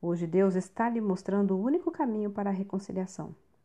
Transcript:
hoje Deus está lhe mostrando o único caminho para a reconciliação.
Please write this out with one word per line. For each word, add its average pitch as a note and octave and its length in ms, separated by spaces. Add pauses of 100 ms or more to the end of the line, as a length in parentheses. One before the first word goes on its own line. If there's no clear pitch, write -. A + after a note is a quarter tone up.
hoje E3+ 240
Deus F#3 280
está A3+ 360
lhe A#3 100
mostrando G3 560
o F#3 60
único D#4+ 280
caminho G#3+ 400
para G3+ 200
a - 20
reconciliação. F#3 840 (300)